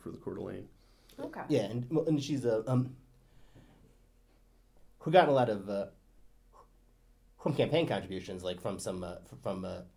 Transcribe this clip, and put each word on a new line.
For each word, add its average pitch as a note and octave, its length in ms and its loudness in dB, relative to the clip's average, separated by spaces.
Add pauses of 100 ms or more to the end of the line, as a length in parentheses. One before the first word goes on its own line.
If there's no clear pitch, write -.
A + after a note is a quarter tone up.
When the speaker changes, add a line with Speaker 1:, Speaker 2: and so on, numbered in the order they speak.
Speaker 1:
for - 80 -10
the F#2 80 -12
Coeur - 160 -10
d'Alene. F#2+ 340 -8 (500)
Speaker 2:
Okay. C#4+ 300 -10
Speaker 3:
Yeah, C3 140 4
and, A#2+ 280 -6
well, D#3 160 0
and D3+ 160 2
she's, C3 220 -4
uh, A2 220 2
um, B2+ 280 2 (2000)
who D#3+ 100 -4
got E3 180 10
a D3 40 6
lot B2+ 160 6
of, G2+ 200 -4
uh, G2+ 180 -2 (1600)
from D#3 120 0
campaign C#3+ 320 2
contributions, F#2+ 580 -6
like, F2+ 160 -4
from G2 180 -6
some, F#2 240 -6
uh, F2 120 -8
f-, - 280 -16
from, F#2+ 220 -6
uh, F2+ 160 -8 (160)